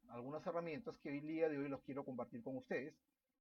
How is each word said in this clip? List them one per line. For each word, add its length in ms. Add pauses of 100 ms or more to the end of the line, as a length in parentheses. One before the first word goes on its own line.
algunas 380
herramientas 520
que 120
hoy 100
día 280
de 100
hoy 100
los 140
quiero 220
compartir 380
con 140
ustedes, 400 (440)